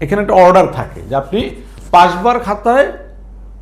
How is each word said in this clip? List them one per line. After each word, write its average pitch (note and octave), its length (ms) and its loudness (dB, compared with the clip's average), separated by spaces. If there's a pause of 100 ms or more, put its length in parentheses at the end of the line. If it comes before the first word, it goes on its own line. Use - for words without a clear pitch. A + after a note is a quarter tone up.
এখানে G3 220 -4
একটা G3+ 120 -2
অর্ডার F#3 380 6
থাকে - 360 -10
যে B2+ 140 -6
আপনি G#3+ 180 -6 (500)
পাঁচবার F#3 500 2
খাতায় A#3 460 0 (760)